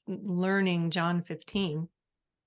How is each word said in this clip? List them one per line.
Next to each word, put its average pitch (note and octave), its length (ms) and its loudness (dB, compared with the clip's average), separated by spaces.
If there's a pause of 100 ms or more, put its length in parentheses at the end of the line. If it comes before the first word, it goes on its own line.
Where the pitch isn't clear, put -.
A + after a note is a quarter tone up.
learning F#3 840 0
John F3 320 0
fifteen. E3+ 680 -4 (580)